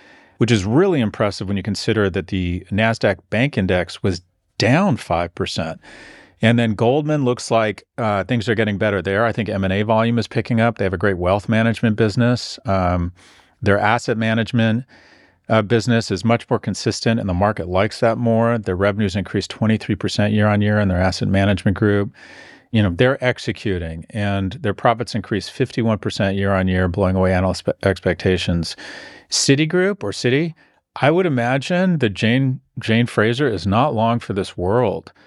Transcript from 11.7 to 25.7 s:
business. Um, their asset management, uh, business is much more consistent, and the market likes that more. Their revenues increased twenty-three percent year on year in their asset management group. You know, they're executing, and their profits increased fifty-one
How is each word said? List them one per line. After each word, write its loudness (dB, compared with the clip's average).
business. 0
Um, 0
their 4
asset 2
management, 0
uh, 4
business 0
is -4
much 0
more 0
consistent, -2
and -4
the -2
market 0
likes 0
that 2
more. 2
Their -4
revenues 0
increased -4
twenty-three 0
percent -2
year 4
on 2
year 2
in 2
their 2
asset 0
management 2
group. 2
You 2
know, 2
they're 2
executing, -4
and -2
their -4
profits 0
increased -4
fifty-one 0